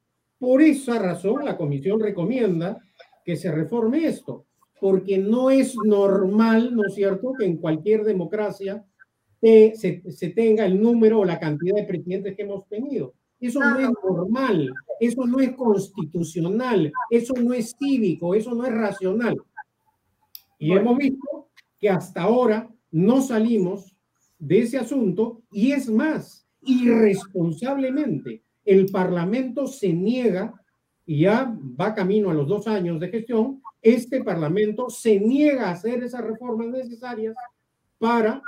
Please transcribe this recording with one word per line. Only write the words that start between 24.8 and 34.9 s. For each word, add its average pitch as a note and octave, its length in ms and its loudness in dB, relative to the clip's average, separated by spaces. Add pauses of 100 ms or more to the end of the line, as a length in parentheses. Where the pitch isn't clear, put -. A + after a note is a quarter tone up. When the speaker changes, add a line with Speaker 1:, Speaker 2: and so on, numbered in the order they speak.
Speaker 1:
y G#3+ 200 0
es C4+ 180 -4
más, C4+ 580 -2 (140)
irresponsablemente, A#3 1800 0 (220)
el F#3+ 240 6
Parlamento G3+ 800 -2
se F3+ 260 -2
niega, G#3+ 600 0 (520)
y D3+ 160 -2
ya A3+ 340 2 (240)
va G#3 140 -2
camino G3+ 380 0
a - 20 0
los C#3+ 140 0
dos G3+ 200 -2
años F3 320 -2
de F3 100 -6
gestión, A#3 520 -4 (200)
este B3 420 2
Parlamento G#3 640 -2
se G#3+ 300 0